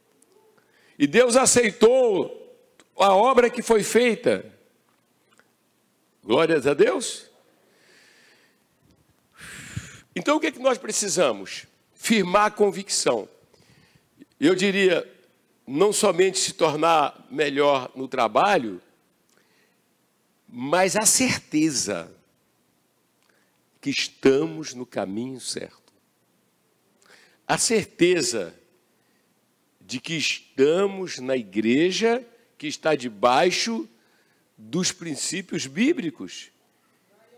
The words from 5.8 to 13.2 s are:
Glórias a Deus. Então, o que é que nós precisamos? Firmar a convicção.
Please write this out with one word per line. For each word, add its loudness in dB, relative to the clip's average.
Glórias 2
a 2
Deus. -2
Então, 0
o -4
que -2
é -4
que -20
nós 0
precisamos? -4
Firmar 2
a -2
convicção. -2